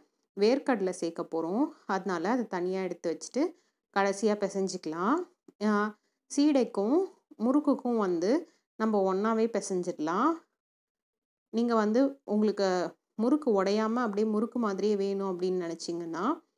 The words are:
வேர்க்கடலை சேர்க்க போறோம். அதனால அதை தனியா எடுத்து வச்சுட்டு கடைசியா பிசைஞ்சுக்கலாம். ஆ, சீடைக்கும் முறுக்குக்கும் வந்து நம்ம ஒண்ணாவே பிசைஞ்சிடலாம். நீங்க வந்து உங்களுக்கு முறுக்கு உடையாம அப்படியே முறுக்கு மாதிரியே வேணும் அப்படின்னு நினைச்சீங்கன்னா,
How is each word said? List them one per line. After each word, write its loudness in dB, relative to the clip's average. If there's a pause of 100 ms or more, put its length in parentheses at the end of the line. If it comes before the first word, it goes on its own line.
(400)
வேர்க்கடலை 2
சேர்க்க -6
போறோம். -2 (160)
அதனால -2
அதை -2
தனியா -4
எடுத்து -6
வச்சுட்டு -4 (400)
கடைசியா 0
பிசைஞ்சுக்கலாம். -2 (360)
ஆ, 0 (380)
சீடைக்கும் 2 (320)
முறுக்குக்கும் 2
வந்து 0 (260)
நம்ம 2
ஒண்ணாவே 2
பிசைஞ்சிடலாம். -2 (1160)
நீங்க 0
வந்து 2
உங்களுக்கு 0 (240)
முறுக்கு 2
உடையாம 0
அப்படியே 0
முறுக்கு -2
மாதிரியே 0
வேணும் -2
அப்படின்னு -2
நினைச்சீங்கன்னா, -4 (160)